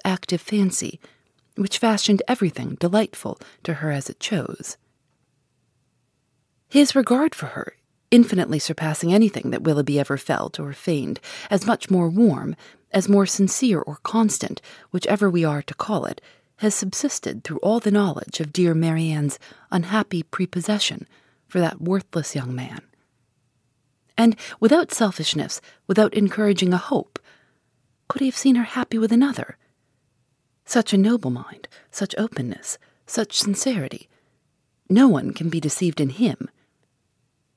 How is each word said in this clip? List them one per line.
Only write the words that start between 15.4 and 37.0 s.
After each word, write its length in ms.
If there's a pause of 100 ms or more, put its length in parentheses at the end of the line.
are 180
to 120
call 300
it, 160 (400)
has 140
subsisted 680
through 160
all 220
the 100
knowledge 480
of 140
dear 220
Marianne's 640 (320)
unhappy 520
prepossession 840 (400)
for 100
that 220
worthless 540
young 200
man. 260 (1400)
And 200 (240)
without 320
selfishness, 680 (260)
without 260
encouraging 640
a 40
hope, 400 (920)
could 120
he 60
have 100
seen 200
her 80
happy 340
with 120
another? 460 (1080)
Such 260
a 60
noble 320
mind, 360 (240)
such 280
openness, 600 (280)
such 320
sincerity. 720 (800)
No 200
one 240
can 160
be 120
deceived 400
in 100
him. 400 (1080)